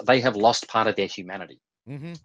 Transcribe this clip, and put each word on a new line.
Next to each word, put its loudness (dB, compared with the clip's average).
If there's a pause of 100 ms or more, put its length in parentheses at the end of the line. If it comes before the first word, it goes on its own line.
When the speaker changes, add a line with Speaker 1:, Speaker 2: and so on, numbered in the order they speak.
Speaker 1:
they 6
have 0
lost 4
part 0
of 0
their 0
humanity. -12 (280)
Speaker 2:
Mm-hmm. -12 (120)